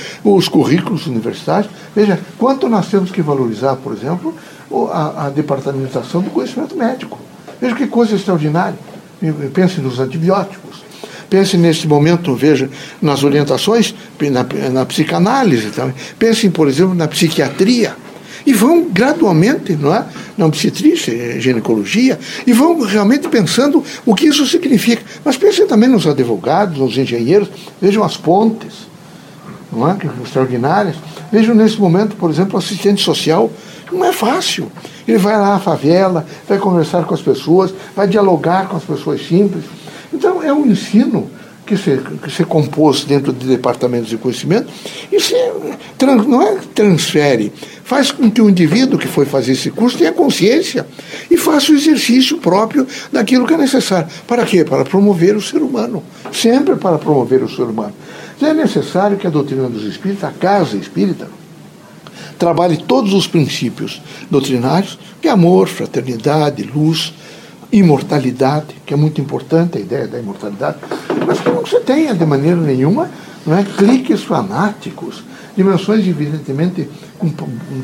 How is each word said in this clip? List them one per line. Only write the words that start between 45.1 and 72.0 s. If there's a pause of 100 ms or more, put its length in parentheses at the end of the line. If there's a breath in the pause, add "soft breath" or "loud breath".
e
se (600 loud breath)
trans-,
não
é (160)
transfere, (300 loud breath)
faz
com
que
o
indivíduo
que
foi
fazer
esse
curso
tenha
consciência (440 loud breath)
e
faça
o
exercício
próprio (240 loud breath)
daquilo
que
é
necessário. (180 loud breath)
Para
quê?
Para
promover
o
ser
humano. (300 loud breath)
Sempre
para
promover
o
ser
humano. (420 loud breath)
Então,
é
necessário
que
a
doutrina
dos
espíritos,
a
casa
espírita, (1080 loud breath)
trabalhe
todos
os
princípios (280 loud breath)
doutrinários (220 loud breath)
de
amor,
fraternidade,
luz, (580 loud breath)
imortalidade, (120)
que
é
muito
importante
a
ideia
da
imortalidade, (500 loud breath)
mas
que
não
se
tenha